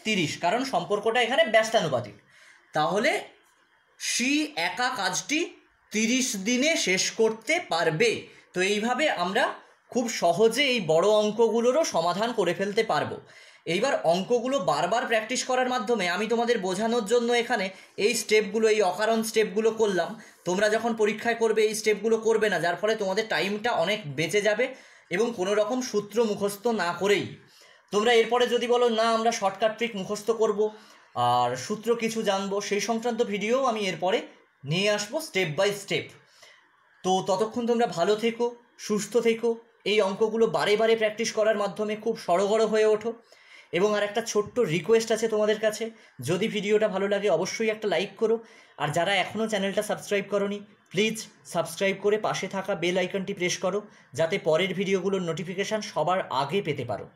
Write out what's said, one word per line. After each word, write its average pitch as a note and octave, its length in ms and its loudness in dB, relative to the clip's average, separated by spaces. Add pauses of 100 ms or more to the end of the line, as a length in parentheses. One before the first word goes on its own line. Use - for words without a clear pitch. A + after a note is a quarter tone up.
তিরিশ, G3 340 0
কারণ G#3+ 260 0
সম্পর্কটা G#3 580 0
এখানে C#4 220 2
ব্যস্তানুপাতিক। F#3 720 2 (580)
তাহলে G#3 520 0 (720)
সি D4 580 -2
একা F3+ 320 -2
কাজটি B3+ 680 -4 (340)
তিরিশ A3+ 460 0
দিনে B3 400 0
শেষ F#3 340 0
করতে A3 580 0
পারবে। E3+ 580 0 (260)
তো F3+ 80 -2
এইভাবে A3+ 500 0
আমরা G#3 440 0 (360)
খুব A#3+ 180 0
সহজে A3 560 2
এই B3 160 2
বড় E3 280 4
অঙ্কগুলোরও A3+ 760 4
সমাধান F#3 480 0
করে F3+ 220 0
ফেলতে G3+ 280 0
পারবো। C#3+ 380 -2 (440)
এইবার G#3+ 380 0
অঙ্কগুলো A3+ 560 0
বারবার F3+ 480 0
practice A3+ 380 -2
করার B3+ 240 0
মাধ্যমে A3 400 0
আমি F#3 180 -2
তোমাদের A3+ 320 0
বোঝানোর G#3 480 -2
জন্য A#3+ 260 2
এখানে A#3 380 0 (260)
এই A3 180 2
স্টেপগুলো, A3 540 2
এই G#3+ 140 4
অকারণ G#3+ 400 2
স্টেপগুলো A3 480 2
করলাম। G3+ 500 0 (240)
তোমরা G3 240 2
যখন A3 260 0
পরীক্ষায় A3 400 0
করবে, A3 280 2
এই G#3+ 120 2
স্টেপগুলো G#3+ 420 0
করবে A3 320 2
না, F3+ 120 0
যার F3 160 0
ফলে G#3+ 200 0
তোমাদের G3 320 -2
টাইমটা G3+ 420 -2
অনেক E3+ 460 -2
বেঁচে E3 260 0
যাবে G#3+ 320 0 (360)
এবং A3 260 0
কোনো F#3 180 0
রকম G#3+ 280 0
সূত্র G#3 420 0
মুখস্থ G3+ 420 -2
না F#3+ 260 0
করেই। E3+ 440 0 (540)
তোমরা A3 220 2
এরপরে A#3 340 4
যদি A#3 200 0
বলো, A#3+ 220 4
"না, A3 140 0
আমরা A3+ 300 2
shortcut A3 440 -2
trick A3+ 200 -4
মুখস্থ G3+ 340 -4
করব G#3+ 400 2 (440)
আর B2 420 2
সূত্র G#3+ 400 -2
কিছু A3 260 -4
জানবো", G3 380 -2
সেই G3+ 200 -2
সংক্রান্ত A#3 420 -2
video G#3+ 420 0
আমি A3 160 0
এরপরে F#3 420 -2 (420)
নিয়ে F#3 260 0
আসবো G#3 280 -2
step F#3 420 -2
by G3+ 100 2 (160)
step। D#3 160 -2 (1000)
তো F#3 240 0
ততক্ষণ A3 400 -2
তোমরা A#3 200 2
ভালো F3+ 300 0
থেকো, A#3 380 -2 (240)
সুস্থ G#3 380 -4
থেকো, A3+ 400 2 (280)
এই G#3 160 2
অঙ্কগুলো G#3+ 460 2
বারে E3+ 300 2
বারে A3+ 200 4
practice A3 360 -2
করার A3 240 2
মাধ্যমে G#3 400 -4
খুব A3 220 -2
সড়গড় G3+ 480 2
হয়ে G#3+ 200 2
ওঠো। G#3+ 260 2 (600)
এবং G#3 240 2
আর G3+ 60 0
একটা G#3 180 -2
ছোট্ট G#3 380 -2
request A3 540 2
আছে A3 160 0
তোমাদের G#3+ 320 0
কাছে, A3 300 -2 (300)
যদি F3+ 280 -2
ভিডিওটা G#3 400 2
ভালো F#3+ 200 -2
লাগে, G3+ 220 0
অবশ্যই F3+ 380 0
একটা G#3+ 200 -4
like F3+ 280 0
করো। A3 220 0 (400)
আর D3 100 -2
যারা E3+ 260 0
এখনও G#3 340 -2
চ্যানেলটা G3 340 0
subscribe G3 480 -4
করোনি, G3+ 300 -2 (300)
please A3 360 -2 (180)
subscribe F#3 580 -2
করে G#3 160 2
পাশে F3 300 -4
থাকা F#3+ 260 -4
bell F3+ 240 -2
আইকনটি F#3 360 -4
press F3 240 -2
করো, G3 240 -2 (300)
যাতে E3 260 0
পরের F3+ 360 2
ভিডিওগুলোর F#3+ 480 0
notification F#3+ 580 -4
সবার F3+ 500 -2
আগে C#3+ 320 -2
পেতে C3+ 220 -4
পারো। G2+ 320 -8